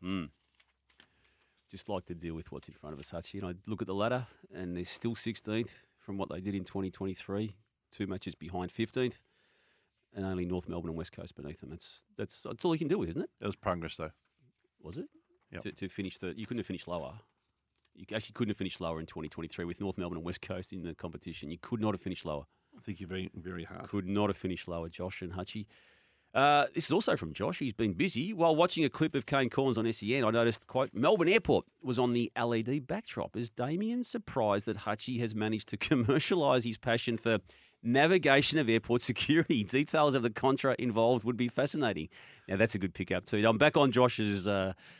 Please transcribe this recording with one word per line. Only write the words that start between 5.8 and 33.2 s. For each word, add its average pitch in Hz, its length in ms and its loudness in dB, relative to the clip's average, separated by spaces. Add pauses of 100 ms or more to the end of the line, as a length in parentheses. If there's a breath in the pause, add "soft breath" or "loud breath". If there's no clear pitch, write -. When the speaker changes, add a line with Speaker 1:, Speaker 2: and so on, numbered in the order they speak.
Speaker 1:
from 98 200 -10
what 98 100 -4
they 82 120 -8
did 98 140 -4
in 95 100 -4
twenty 95 260 -4
twenty-three, 98 680 -6 (340)
two - 160 -6
matches 92 280 -8
behind 90 360 -8
fifteenth, 123 520 -2 (920)
and 98 120 -4
only 92 180 -2
North 90 240 -4
Melbourne 85 220 -6
and 80 80 -6
West 82 140 -8
Coast - 220 -14
beneath 76 260 -14
them. - 100 -16
That's, - 340 -16 (140)
that's, - 240 -8
that's - 240 -8
all 165 80 4
you 156 40 0
can 156 100 -2
do 190 100 2
with, 85 120 -2
isn't 123 120 -4
it? - 80 -8 (100)
Speaker 2:
That - 60 -4
was 98 100 -4
progress, 85 400 -2
though. 78 140 -8 (720)
Speaker 1:
Was 87 160 -12
it? 214 80 -10 (460)
Speaker 2:
Yep. 92 100 -12
Speaker 1:
To, 104 100 -10
to - 160 -8
finish 95 300 -8
the, 87 180 -8
you 107 100 -12
couldn't 120 120 -8
have 101 80 -6
finished 90 220 -10
lower. 82 260 -8 (800)
You - 100 -20 (100)
actually 110 200 -6
couldn't 117 160 -2
have 98 80 -4
finished 95 220 -6
lower 82 200 -4
in 82 60 -8
twenty 78 240 -10
twenty-three 85 340 -8
with 87 160 -6
North 98 160 -4
Melbourne 87 220 -4
and 82 80 -8
West 87 160 -6
Coast 92 320 -8
in 92 80 -10
the 82 120 -8
competition. 82 560 -10
You 85 80 -10
could - 220 -6
not 107 140 2
have 92 80 -8
finished 90 240 -8
lower. 73 180 -4 (320)
Speaker 2:
I - 60 -20
think 92 180 -10
you're 90 80 -12
being 92 260 -6
very 90 300 -10
hard. 90 240 -14
Speaker 1:
Could 98 180 -4
not 101 220 2
have 95 80 0
finished 90 320 -6
lower, 85 220 -6
Josh 92 320 -8
and 90 100 -8
Hutchie. 92 320 -8 (720 soft breath)
Uh, 143 300 6 (100)
this 160 120 0
is - 60 2
also 196 220 4
from 78 200 -4
Josh. 143 240 -2
He's 127 160 -4
been 110 180 2
busy. 156 400 0
"While 165 240 4
watching 160 300 4
a - 20 4
clip 156 260 0
of 135 120 -2
Kane 135 240 2
Cornes 135 260 2
on 113 100 2
S 117 160 0
E 113 140 2
N, 131 80 2
I 110 60 4
noticed, 117 360 2
quote, 131 280 0
Melbourne 165 340 4
Airport 175 380 4 (160)
was 127 160 -2
on 123 160 4
the 120 200 0
L 120 200 0
E 113 80 2
D 127 180 -2
backdrop. - 560 -6